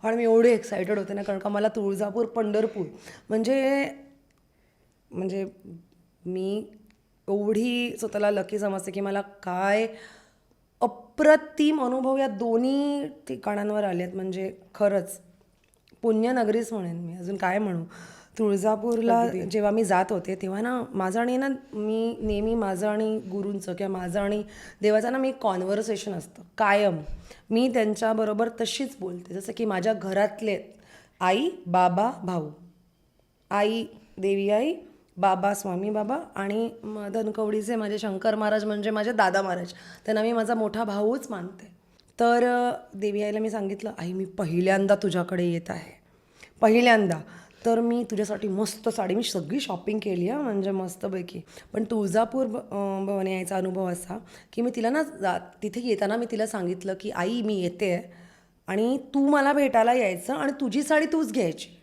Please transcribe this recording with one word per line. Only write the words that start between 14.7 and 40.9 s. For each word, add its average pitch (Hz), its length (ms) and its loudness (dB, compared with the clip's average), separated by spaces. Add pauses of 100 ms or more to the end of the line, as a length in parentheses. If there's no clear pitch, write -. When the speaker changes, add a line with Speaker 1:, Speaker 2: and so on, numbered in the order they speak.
Speaker 1:
खरंच 202 460 0 (800)
पुण्यनगरीच 226 720 2
म्हणेन 180 220 -6
मी, 170 180 -8
अजून 185 240 -8
काय 190 220 0
म्हणू. 180 240 -2 (560)
तुळजापूरला 220 800 2
Speaker 2:
अगदी. 208 220 0
Speaker 1:
जेव्हा 208 300 0
मी 220 120 2
जात 185 260 4
होते 190 260 -2
तेव्हा 190 260 -6
ना, 240 220 -2 (100)
माझं 190 260 0
आणि 247 180 2
ना, 269 100 0 (260)
मी 220 480 -2
नेहमी 214 340 0
माझं 196 320 -2
आणि 220 320 0 (120)
गुरूंचं 196 420 -4
किंवा 190 240 -4
माझं 180 220 -4
आणि 208 240 0 (380)
देवाचं 220 300 4
ना, 262 60 -2
मी 269 140 0
कॉन्व्हर्सेशन 202 840 -2
असतं - 300 -10 (140)
कायम. 202 400 4 (520)
मी 233 180 4
त्यांच्याबरोबर 220 840 2 (120)
तशीच 240 380 -4
बोलते, 180 340 -10
जसं 196 240 -8
की 233 80 0
माझ्या 202 280 2
घरातले 196 680 0 (560)
आई, 202 300 2 (180)
बाबा, 180 440 4 (120)
भाऊ, 170 260 -4 (1000)
आई, 214 360 2 (320)
देवी 196 320 2
आई, 247 240 4 (440)
बाबा, 190 360 2
स्वामी 196 360 -4
बाबा, 214 300 -2 (160)
आणि 208 340 -2 (140)
म-, 214 300 -10
धनकवडीचे 214 600 -2
माझे 214 220 -2
शंकर 208 380 0
महाराज 214 300 0
म्हणजे 208 240 -2
माझे 214 220 0
दादा 196 300 4
महाराज, 180 320 -4 (320)
त्यांना 214 160 0
मी 226 100 2
माझा 226 220 0
मोठा 220 300 0
भाऊच 208 460 0